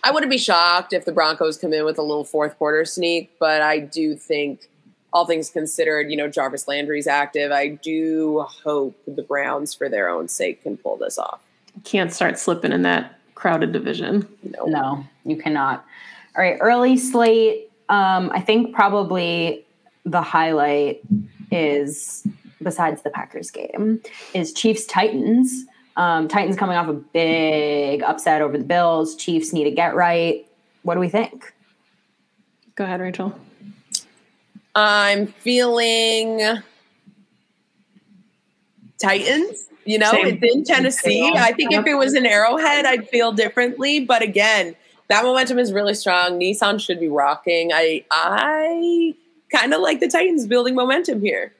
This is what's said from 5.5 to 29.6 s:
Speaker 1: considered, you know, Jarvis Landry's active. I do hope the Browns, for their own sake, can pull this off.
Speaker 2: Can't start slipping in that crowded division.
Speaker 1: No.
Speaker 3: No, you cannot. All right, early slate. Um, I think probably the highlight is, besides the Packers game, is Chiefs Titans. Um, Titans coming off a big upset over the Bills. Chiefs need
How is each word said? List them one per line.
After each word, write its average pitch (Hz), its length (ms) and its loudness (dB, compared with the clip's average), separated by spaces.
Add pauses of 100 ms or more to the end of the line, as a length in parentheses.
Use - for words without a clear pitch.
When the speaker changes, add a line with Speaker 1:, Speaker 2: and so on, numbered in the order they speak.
Speaker 1:
considered, 151 640 -2
you 151 40 -4
know, 147 120 -4
Jarvis 139 400 -4
Landry's 147 400 -4
active. 143 420 -2
I 143 200 0
do 160 760 -4 (160)
hope 143 420 -4
the 139 200 -10
Browns, 143 500 -4
for 139 140 -6
their 101 200 -2
own 85 200 -4
sake, - 340 -6
can 101 140 -8
pull - 200 -6
this - 220 -8
off. - 220 -8 (420)
Speaker 2:
Can't 185 300 -2
start - 260 -2
slipping 170 320 -2
in - 120 0
that - 360 -2 (160)
crowded 165 380 -2
division. 175 560 -4 (160)
Speaker 1:
No. - 220 -12
Speaker 3:
No, 143 380 -4 (200)
you 156 100 -4
cannot. 143 500 -4 (520)
All 185 80 0
right, 175 160 2
early 247 360 4
slate. 226 720 2 (200)
Um, 190 440 2
I 185 80 -4
think 226 360 0
probably 175 920 0 (380)
the 160 180 -2
highlight 147 800 0 (500)
is, 147 720 -2 (380)
besides 165 400 -2
the 147 80 -6
Packers - 400 -12
game, 220 500 -4 (340)
is 170 180 -4
Chiefs 220 340 0
Titans. 226 800 0 (300)
Um, 165 300 0
Titans 190 300 0
coming 185 200 0
off 165 120 -2
a 151 60 -2
big 151 1080 0
upset 160 400 2
over 143 160 0
the 127 60 -4
Bills. 165 500 2
Chiefs 165 380 -4
need 151 140 0